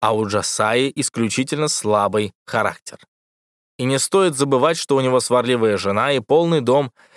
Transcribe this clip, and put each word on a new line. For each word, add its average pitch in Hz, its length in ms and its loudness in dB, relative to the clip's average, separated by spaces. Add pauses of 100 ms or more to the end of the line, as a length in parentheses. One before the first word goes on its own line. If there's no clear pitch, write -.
А 107 160 0
у 110 100 0
Джасаи 110 720 0
исключительно 131 720 -2
слабый 104 640 0 (120)
характер. - 540 -4 (800)
И 127 60 -4
не 131 140 0
стоит 180 380 0
забывать, 131 400 2
что - 200 -2
у 135 40 2
него 127 200 2
сварливая 120 560 2
жена 104 360 -2
и 135 80 -2
полный 165 400 2
дом 139 320 2 (240)